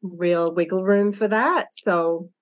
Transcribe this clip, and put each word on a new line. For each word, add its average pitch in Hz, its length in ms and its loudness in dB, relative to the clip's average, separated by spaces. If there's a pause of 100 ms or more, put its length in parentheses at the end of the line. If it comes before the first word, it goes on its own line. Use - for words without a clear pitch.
real 175 520 0
wiggle 180 300 0
room 202 280 2
for 208 160 -2
that. 262 460 0
So, 170 560 -2 (120)